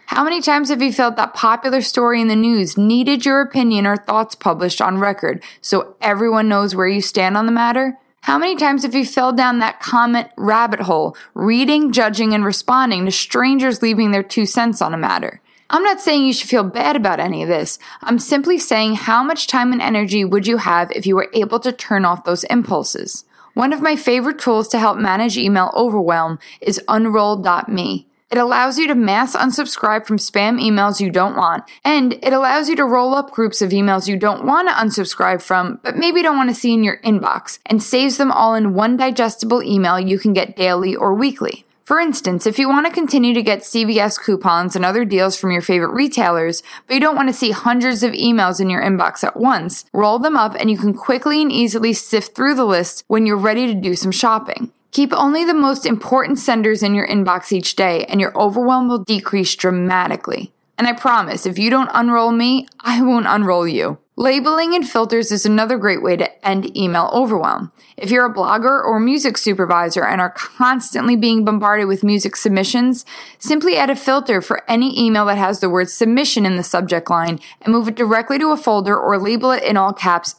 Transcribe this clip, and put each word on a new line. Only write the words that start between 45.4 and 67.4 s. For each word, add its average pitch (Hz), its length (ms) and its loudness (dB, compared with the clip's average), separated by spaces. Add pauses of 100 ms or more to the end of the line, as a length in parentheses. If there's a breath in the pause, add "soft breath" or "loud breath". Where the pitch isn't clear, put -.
your 175 100 -2
favorite 180 320 0
retailers, 175 720 0 (240 loud breath)
but 254 60 -2
you 269 60 2
don't 302 160 2
want 269 120 0
to 240 40 0
see 220 200 -2
hundreds 240 500 0
of 240 80 2
emails 196 500 0
in 190 80 0
your 180 140 -2
inbox 180 400 0
at - 140 -2
once, 214 560 -2
roll 208 260 2
them 294 180 0
up 214 200 0
and 220 120 0
you 208 100 2
can 202 160 0
quickly 294 480 0
and 277 100 0
easily 226 400 0
sift - 420 -2
through 269 220 0
the 254 80 2
list 175 420 -2
when 220 180 2
you're 208 120 2
ready 214 320 0
to 220 60 -2
do 185 200 -2
some 185 160 -2
shopping. 226 640 -2 (200)
Keep 269 200 0
only 302 320 0
the 339 80 0
most 277 320 0
important 254 540 0
senders 220 440 0
in 202 120 2
your 202 120 0
inbox 185 460 0
each 180 240 -2
day, 175 300 0
and 196 120 -2
your 190 160 0
overwhelm 247 540 2
will 233 160 -2
decrease 196 500 -2
dramatically. 180 1000 -2 (240)
And 233 80 0
I 240 80 0
promise, 240 500 -2
if 185 140 -6
you 214 100 0
don't 262 240 2
unroll 233 400 2
me, 247 340 0 (140)
I 240 220 0
won't 240 240 2
unroll 185 420 2
you. 113 300 -2 (200)
Labeling 302 560 0
and 320 140 -2
filters 226 420 0
is 208 140 -2
another 220 320 2
great 196 260 0
way 175 140 0
to - 300 -4
end 190 280 -2
email 175 380 0
overwhelm. 202 580 0 (280 soft breath)